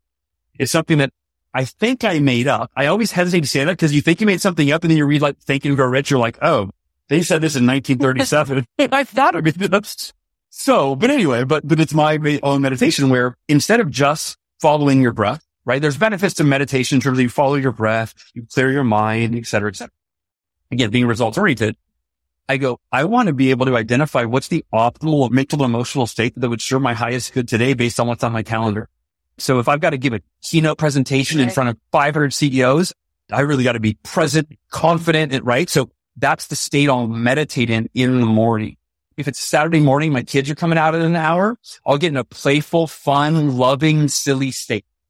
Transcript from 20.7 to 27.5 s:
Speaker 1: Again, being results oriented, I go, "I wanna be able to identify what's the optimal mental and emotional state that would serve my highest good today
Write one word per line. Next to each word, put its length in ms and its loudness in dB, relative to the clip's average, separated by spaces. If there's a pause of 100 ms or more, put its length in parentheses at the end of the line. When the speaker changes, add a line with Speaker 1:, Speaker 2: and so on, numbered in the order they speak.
Speaker 1:
Again, 180 0
being 180 0
results 300 -2
oriented, 400 -2 (720)
I 80 -2
go, 240 -4 (100)
"I 140 0
wanna 300 0
be 160 2
able 160 0
to 100 2
identify 480 0
what's 240 -4
the 240 -4
optimal 580 0
mental 320 0
and 80 0
emotional 360 -2
state 300 -4
that 120 -4
would 140 -6
serve 180 -2
my 140 0
highest 400 -6
good 140 -2
today 260 0